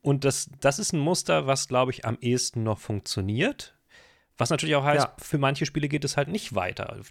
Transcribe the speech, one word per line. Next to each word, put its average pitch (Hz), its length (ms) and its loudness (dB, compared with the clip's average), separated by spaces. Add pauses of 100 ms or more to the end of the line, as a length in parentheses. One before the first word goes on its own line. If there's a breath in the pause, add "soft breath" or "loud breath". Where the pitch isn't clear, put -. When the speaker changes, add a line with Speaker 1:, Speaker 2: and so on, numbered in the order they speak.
Speaker 1:
und 139 220 2
das, - 260 0 (120)
das 139 180 2
ist 202 140 -2
ein 160 60 2
Muster, 160 460 2
was, 135 220 0
glaub 127 220 2
ich, - 160 -8
am 113 160 -2
ehesten 120 420 0
noch 107 160 0
funktioniert. 107 960 -4 (640 soft breath)
Was 117 120 0
natürlich 151 280 2
auch 139 80 2
heißt, 147 200 4
Speaker 2:
Ja. - 140 -10
Speaker 1:
für - 180 -2
manche 139 300 2
Spiele 147 220 -2
geht 143 160 -2
es - 120 -2
halt 143 120 0
nicht 180 260 -6
weiter - 420 -4 (140)